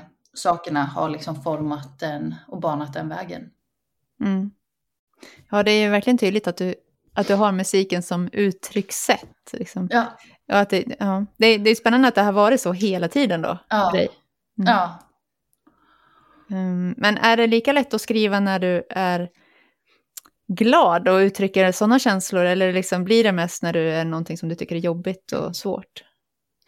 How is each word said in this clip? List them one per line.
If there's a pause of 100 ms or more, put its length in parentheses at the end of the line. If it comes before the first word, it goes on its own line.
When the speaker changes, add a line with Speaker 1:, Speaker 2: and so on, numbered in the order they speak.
(340)
Speaker 1:
sakerna
har
liksom
format
den (120)
och
banat
den
vägen. (720)
Speaker 2:
Mm. (1000)
Ja,
det
är
ju
verkligen
tydligt
att
du, (380)
att
du
har
musiken
som
uttryckssätt,
liksom.
Speaker 1:
Ja. (420)
Speaker 2:
Och
att
det, (140)
ja, (120)
det,
det
är
spännande
att
det
har
varit
så
hela
tiden
då, (120)
Speaker 1:
Ja.
Speaker 2:
för
dig. (500)
Mm.
Speaker 1:
Ja. (1500)
Speaker 2:
Ehm,
men
är
det
lika
lätt
att
skriva
när
du
är (1200)
glad
och
uttrycker
såna
känslor,
eller
liksom
blir
det
mest
när
du
är
någonting
som
du
tycker
är
jobbigt
och
svårt? (640)